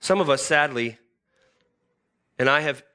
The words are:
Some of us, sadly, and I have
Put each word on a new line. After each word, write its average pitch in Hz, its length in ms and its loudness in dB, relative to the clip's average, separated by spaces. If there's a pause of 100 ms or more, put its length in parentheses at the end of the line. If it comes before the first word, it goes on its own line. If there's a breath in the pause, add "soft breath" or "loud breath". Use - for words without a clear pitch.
Some 190 220 0
of 151 80 0
us, 135 120 2
sadly, 127 560 -2 (1400)
and 127 100 2
I 143 120 2
have 147 220 -6 (120)